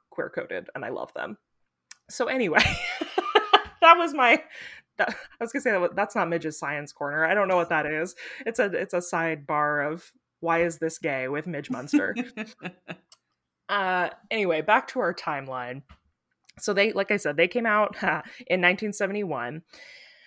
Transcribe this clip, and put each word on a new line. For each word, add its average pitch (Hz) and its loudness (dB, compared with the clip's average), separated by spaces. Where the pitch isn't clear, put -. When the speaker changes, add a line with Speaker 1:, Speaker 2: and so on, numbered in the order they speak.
Speaker 1:
queer-coded - -8
and 131 -10
I 113 -6
love - -8
them. - -8
So - -4
anyway, 226 4
<laughs> - 2
that 339 10
was 339 0
my, 247 4
that, - 2
I - -10
was 226 -6
gonna 330 -2
say 247 0
that 190 2
wa-, 175 4
that's 202 -2
not 185 0
Midge's 156 -2
Science 147 -6
Corner. 147 -2
I 170 4
don't 202 2
know 185 4
what 170 2
that 151 2
is. 156 -4
It's 226 -2
a, 214 2
it's 175 -4
a 175 2
sidebar 151 0
of 165 -10
"Why 165 2
Is 165 -2
This 160 -4
Gay?" 131 -4
with 147 -4
Midge 156 -6
Munster. 190 0
Speaker 2:
<laughs> 220 -10
Speaker 1:
Uh, 185 0
anyway, 185 2
back 220 4
to 262 -4
our 180 0
timeline. 131 -8
So 208 -2
they, 202 4
like 196 0
I 208 2
said, 147 -2
they 180 6
came 233 -2
out 208 2
<laughs> 165 -4
in 185 2
nineteen 190 2
seventy-one. 170 -4